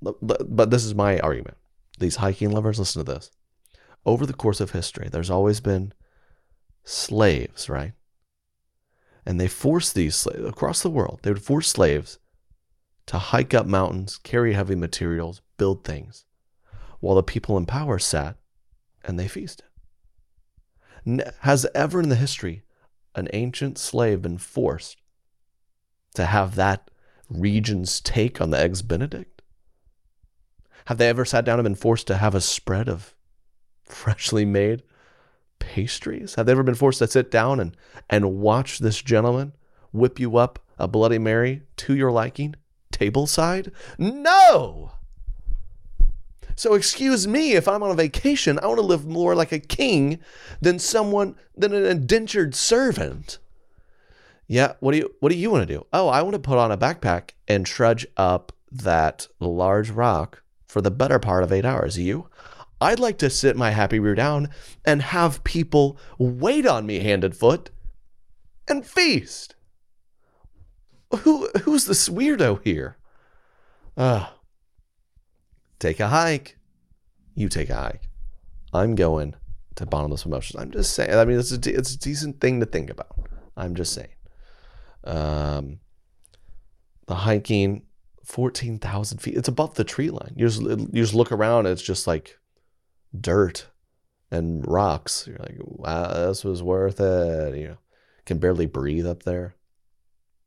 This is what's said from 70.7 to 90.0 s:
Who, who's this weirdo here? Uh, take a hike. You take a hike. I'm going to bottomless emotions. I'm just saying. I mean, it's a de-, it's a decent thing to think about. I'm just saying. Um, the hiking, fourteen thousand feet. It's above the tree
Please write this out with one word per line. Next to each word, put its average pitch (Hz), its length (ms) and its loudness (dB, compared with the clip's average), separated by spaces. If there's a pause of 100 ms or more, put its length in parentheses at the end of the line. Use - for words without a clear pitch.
Who, 294 380 2 (140)
who's 302 220 2
this - 220 0
weirdo 190 560 0
here? 76 340 -4 (1000)
Uh, 123 300 2 (1500)
take - 200 -2
a 104 80 0
hike. 156 500 0 (800)
You 104 140 -2
take 73 200 -2
a 64 60 -2
hike. - 320 -6 (640)
I'm 110 240 2
going 80 400 0 (400)
to 78 100 -8
bottomless 73 400 -4
emotions. 69 360 -8
I'm 65 100 -12
just - 220 -2
saying. - 200 -2
I 113 120 6
mean, 120 140 2
it's 123 120 -2
a 127 60 -4
de-, - 160 -2
it's 131 220 -4
a - 40 -12
decent 147 400 -6
thing 127 200 0
to 113 60 0
think 78 240 -6
about. - 380 -10 (300)
I'm 90 180 -8
just 87 180 -6
saying. - 200 -14 (920)
Um, 73 760 -4 (1300)
the 87 80 -4
hiking, 101 680 0 (400)
fourteen 120 540 -6
thousand 104 400 -6
feet. - 180 -8
It's 117 120 -4
above 151 280 -2
the 117 80 0
tree - 280 -6